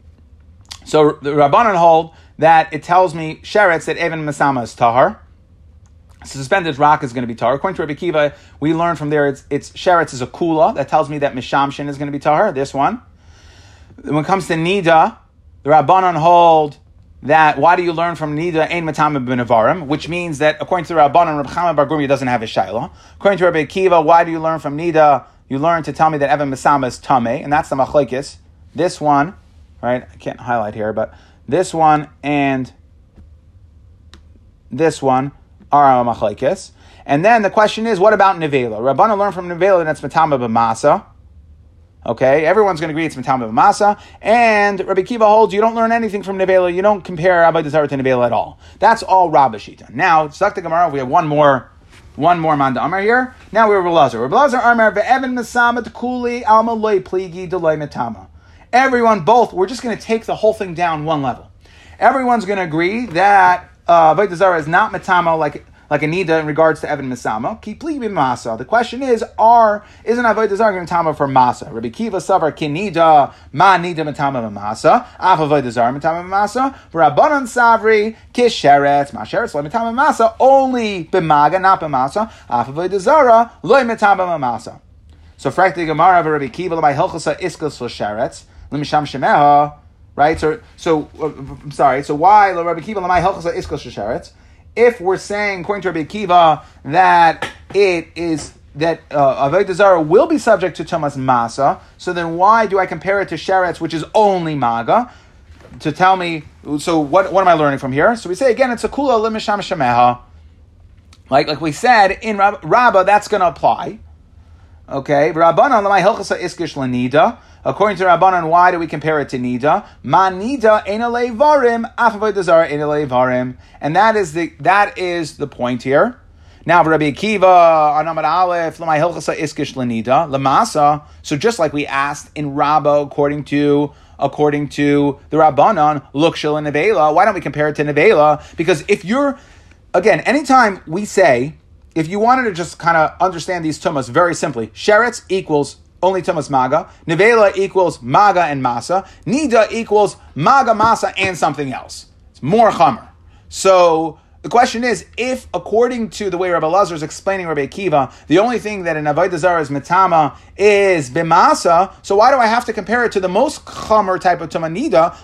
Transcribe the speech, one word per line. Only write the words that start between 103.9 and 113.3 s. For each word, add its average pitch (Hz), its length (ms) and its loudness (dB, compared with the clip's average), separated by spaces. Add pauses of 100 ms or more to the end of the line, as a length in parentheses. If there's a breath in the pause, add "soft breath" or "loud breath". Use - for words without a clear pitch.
is 151 100 -6 (120)
only 185 400 0
Maga? 131 560 -2 (680 soft breath)
To 156 100 -6
tell 185 240 2
me, 170 280 -6 (360)
so 165 200 -2
what, 156 320 0
what 190 100 2
am 180 80 2
I 170 40 6
learning 147 240 0
from 131 140 -8
here? 180 240 2
So 196 140 -12
we 180 60 -4
say, 262 140 0
again, 247 220 0
it's 226 120 -8
a 214 60 -4
Kula 262 320 0
Limisham 220 380 -4
Shemeha. 123 640 0 (1080)
Like, 147 180 2
like 147 140 -6
we 160 100 -4
said, 214 520 2
in 214 140 -4
Rab-, 202 260 0
Rabbah, 196 400 2
that's 202 240 2
gonna 190 200 0